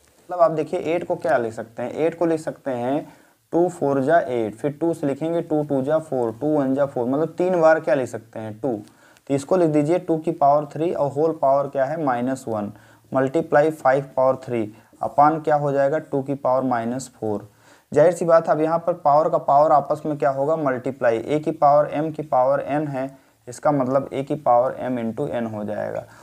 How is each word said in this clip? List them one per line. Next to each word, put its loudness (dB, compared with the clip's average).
मतलब 2
आप 6
देखिए, -2
एट -2
को -2
क्या 0
लिख -2
सकते -10
हैं, -8
एट -2
को 0
लिख 2
सकते -8
हैं -4
टू 2
फ़ोर 0
जा 4
एट, -2
फिर -4
टू -2
से -4
लिखेंगे -2
टू -2
टू -2
जा 0
फ़ोर, -2
टू -2
वन 2
जा 0
फ़ोर, -2
मतलब -2
तीन 2
बार 6
क्या 0
लिख 0
सकते -12
हैं, -10
टू। -4
तो -2
इसको 0
लिख 4
दीजिए 2
टू -2
की -4
पावर 4
थ्री -4
और -2
होल 0
पावर 2
क्या -2
है, -4
माइनस -2
वन, -4
मल्टीप्लाई 2
फ़ाइव 0
पावर 2
थ्री -4
अपान 2
क्या 0
हो 0
जाएगा, 2
टू -4
की -4
पावर 0
माइनस -4
फ़ोर। -6
जाहिर 6
सी -4
बात 4
है, 4
अब -2
यहाँ 0
पर -2
पावर 2
का 0
पावर 4
आपस 2
में -4
क्या 0
होगा, -2
मल्टीप्लाई। -2
ए -2
की -4
पावर 4
m -4
की -8
पावर 0
n -2
है, -6
इसका -2
मतलब 0
A -4
की -6
पावर 2
M -4
into -4
N -6
हो -6
जाएगा। -6